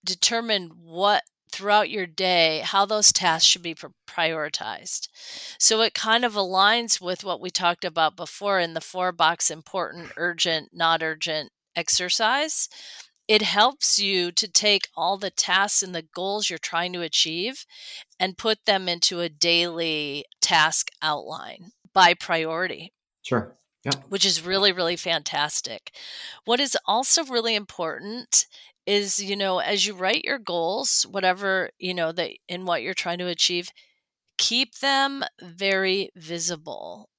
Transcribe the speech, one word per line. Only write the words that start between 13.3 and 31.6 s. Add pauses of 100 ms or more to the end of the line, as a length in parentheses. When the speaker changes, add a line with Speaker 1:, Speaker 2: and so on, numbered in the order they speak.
Speaker 1:
helps
you
to
take
all
the
tasks
and
the
goals
you're
trying
to
achieve (540)
and
put
them
into
a
daily (160)
task (120)
outline (220)
by
priority. (300)
Speaker 2:
Sure. (280)
Yeah. (180)
Speaker 1:
Which
is
really,
really
fantastic. (520)
What
is
also
really
important (440)
is,
you
know,
as
you
write
your
goals,
whatever,